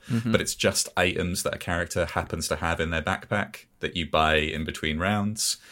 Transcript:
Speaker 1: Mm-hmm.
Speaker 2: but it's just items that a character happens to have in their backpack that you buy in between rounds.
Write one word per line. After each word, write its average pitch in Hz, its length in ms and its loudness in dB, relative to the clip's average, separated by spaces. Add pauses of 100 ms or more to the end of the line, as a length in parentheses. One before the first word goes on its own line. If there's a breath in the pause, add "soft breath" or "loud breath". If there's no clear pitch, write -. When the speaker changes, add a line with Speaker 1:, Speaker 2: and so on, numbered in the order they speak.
Speaker 1:
Mm-hmm. 117 220 0
Speaker 2:
but 107 80 4
it's - 140 -2
just - 420 2
items 90 480 2
that - 120 -2
a - 20 -8
character 87 480 0
happens 82 440 -4
to 78 80 0
have 85 220 0
in 82 120 0
their 82 100 0
backpack - 640 -2 (140)
that - 180 -4
you 85 80 0
buy 78 300 4
in 78 300 0
between 78 340 -2
rounds. 104 580 0 (140)